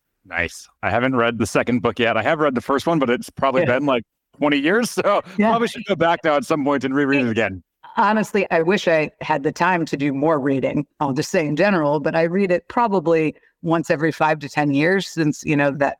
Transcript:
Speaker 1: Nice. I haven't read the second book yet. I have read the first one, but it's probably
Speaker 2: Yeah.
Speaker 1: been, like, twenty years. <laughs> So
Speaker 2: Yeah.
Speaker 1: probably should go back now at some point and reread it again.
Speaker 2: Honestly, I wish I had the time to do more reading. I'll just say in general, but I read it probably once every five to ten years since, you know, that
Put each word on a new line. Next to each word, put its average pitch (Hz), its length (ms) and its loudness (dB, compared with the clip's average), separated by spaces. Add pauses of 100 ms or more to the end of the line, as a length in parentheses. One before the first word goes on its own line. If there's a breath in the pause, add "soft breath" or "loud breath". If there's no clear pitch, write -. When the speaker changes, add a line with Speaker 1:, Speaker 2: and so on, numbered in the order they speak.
(260)
Speaker 1:
Nice. 85 420 -6 (140)
I 101 80 -2
haven't 127 260 0
read 117 220 2
the 110 80 0
second 120 340 0
book 110 180 -2
yet. 113 200 2
I 107 40 0
have 151 180 0
read 147 140 2
the 120 60 -2
first 135 260 -2
one, 165 120 2
but 131 100 0
it's 120 220 -2
probably 131 320 0
Speaker 2:
Yeah. 120 160 2
Speaker 1:
been, 143 80 -4
like, 127 160 0 (340)
twenty 147 220 2
years. 190 320 0
<laughs> 175 120 -4
So 202 200 2 (160)
Speaker 2:
Yeah. 220 140 2
Speaker 1:
probably 226 160 0
should - 180 -12
go 190 100 -2
back 165 260 2
now 151 140 2
at 131 80 0
some 151 220 -2
point 139 180 0
and 131 100 -2
reread 139 300 2
it 117 60 0
again. 101 320 -2 (340)
Speaker 2:
Honestly, 208 540 0
I 170 100 2
wish 180 280 0
I 156 220 2 (120)
had 147 200 -2
the 147 100 -2
time 170 340 0
to - 100 -6
do 139 160 0
more 147 260 0
reading. 135 480 -2 (140)
I'll 139 140 -2
just 151 160 -4
say 170 160 0
in 147 100 -2
general, 156 420 2
but 160 160 -2
I 165 100 2
read 185 260 0
it 175 180 -2
probably 165 640 0 (300 soft breath)
once 165 260 0
every 156 200 0
five 156 300 0
to 139 80 -8
ten 147 240 -2
years 175 340 2
since, 156 380 -2
you 156 100 0
know, 143 160 2
that 139 300 -2